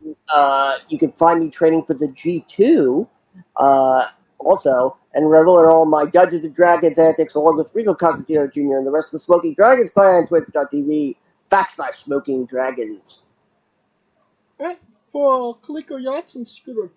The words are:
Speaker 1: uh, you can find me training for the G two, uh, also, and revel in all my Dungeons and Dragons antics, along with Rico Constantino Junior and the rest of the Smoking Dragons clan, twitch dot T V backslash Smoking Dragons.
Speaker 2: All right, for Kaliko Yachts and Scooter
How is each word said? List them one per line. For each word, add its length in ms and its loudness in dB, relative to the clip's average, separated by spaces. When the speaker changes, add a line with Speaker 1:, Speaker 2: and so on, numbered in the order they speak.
Speaker 1:
uh, 480 0
you 100 -8
can 140 -2
find 300 0
me 60 -6
training 360 -2
for 100 -6
the 140 -4
G 380 -8
two, 600 0
uh, 480 2
also, 580 0
and 140 0
revel 300 6
in 60 6
all 200 6
my 200 0
Dungeons 400 0
and 100 -14
Dragons 440 2
antics, 360 2
along 220 2
with 160 -6
Rico 220 -2
Constantino 520 -2
Junior 300 -4
and 80 -4
the 60 -6
rest 160 -4
of 60 -16
the 60 -12
Smoking 360 -2
Dragons 340 2
clan, 380 2
twitch 260 -2
dot 180 -4
T 120 -4
V 340 -4
backslash 440 -2
Smoking 500 -6
Dragons. 800 -8
Speaker 2:
All 80 -8
right, 120 -12
for 460 -2
Kaliko 440 -14
Yachts 340 -10
and 120 -14
Scooter 500 -12